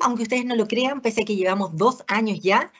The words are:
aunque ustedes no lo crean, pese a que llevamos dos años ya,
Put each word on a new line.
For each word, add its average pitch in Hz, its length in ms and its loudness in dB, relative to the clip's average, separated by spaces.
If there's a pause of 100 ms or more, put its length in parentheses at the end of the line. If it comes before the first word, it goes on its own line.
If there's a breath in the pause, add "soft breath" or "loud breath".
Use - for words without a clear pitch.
aunque 240 200 0
ustedes 247 220 -2
no 247 100 -2
lo 214 120 2
crean, 254 340 -2
pese 220 220 0
a - 20 -8
que 208 100 -2
llevamos 185 400 0
dos 233 320 2
años 208 320 0
ya, 208 400 2